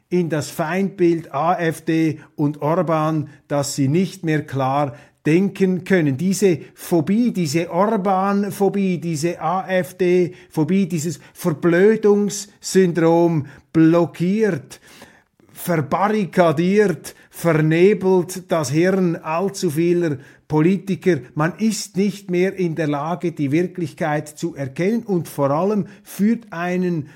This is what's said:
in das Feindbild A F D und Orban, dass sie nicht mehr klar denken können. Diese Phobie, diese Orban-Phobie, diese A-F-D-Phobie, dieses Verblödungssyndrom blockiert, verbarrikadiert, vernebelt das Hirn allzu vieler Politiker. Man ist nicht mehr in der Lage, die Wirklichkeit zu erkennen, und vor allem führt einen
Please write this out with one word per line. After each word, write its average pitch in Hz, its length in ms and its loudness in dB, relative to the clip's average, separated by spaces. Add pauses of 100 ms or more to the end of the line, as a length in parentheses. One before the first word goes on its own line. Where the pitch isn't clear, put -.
(120)
in 180 160 0
das 147 220 -4
Feindbild 170 840 -2
A 160 220 0
F 165 280 -2
D 160 360 0 (160)
und 147 280 -2
Orban, 156 680 0 (180)
dass 143 300 -4
sie 139 100 0
nicht 170 380 -2
mehr 156 200 0
klar 135 520 -2 (280)
denken 185 600 0
können. 156 320 0
Diese 185 420 0 (160)
Phobie, 196 580 0
diese 170 380 -2
Orban-Phobie, 196 1300 0
diese 165 420 -4
A-F-D-Phobie, 180 1500 0
dieses 165 320 -4 (140)
Verblödungssyndrom 175 2000 2 (260)
blockiert, 170 1080 2 (720)
verbarrikadiert, 175 1600 0 (140)
vernebelt 175 1200 2
das 156 200 -2
Hirn 180 440 2
allzu 175 560 -4
vieler 170 460 0 (320)
Politiker. 170 720 0 (160)
Man 156 240 -2
ist 214 400 -4
nicht 196 320 -2
mehr 180 260 0
in 175 180 -2
der 156 140 -2
Lage, 165 440 -4
die 139 200 -4
Wirklichkeit 160 720 -2
zu 170 300 -8
erkennen, 165 460 -2
und 175 260 -2
vor 139 220 -2
allem 185 360 0 (160)
führt 226 480 -2
einen 175 640 -4